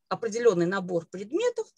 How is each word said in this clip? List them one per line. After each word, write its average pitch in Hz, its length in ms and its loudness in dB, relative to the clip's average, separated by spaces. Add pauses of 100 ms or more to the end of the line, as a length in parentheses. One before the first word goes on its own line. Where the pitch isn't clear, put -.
определённый 202 580 2
набор 180 400 -2
предметов, 359 600 -4 (120)